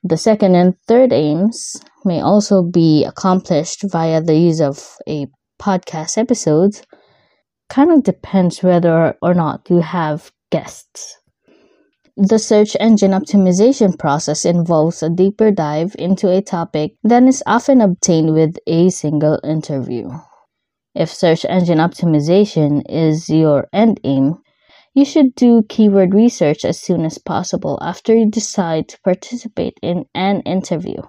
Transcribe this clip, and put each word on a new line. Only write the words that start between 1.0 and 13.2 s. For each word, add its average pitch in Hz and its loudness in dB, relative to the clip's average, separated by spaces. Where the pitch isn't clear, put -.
aims 165 -2
may 175 -2
also 190 2
be 165 2
accomplished 185 -4
via 165 -2
the 165 0
use 165 2
of - -4
a 143 -8
podcast 180 -4
episode. 202 0
Kind 311 2
of 285 4
depends 180 -2
whether 170 2
or 180 0
not 165 -4
you 175 2
have 160 -6
guests. - -10
The 208 2
search 214 2
engine 208 4
optimization 196 2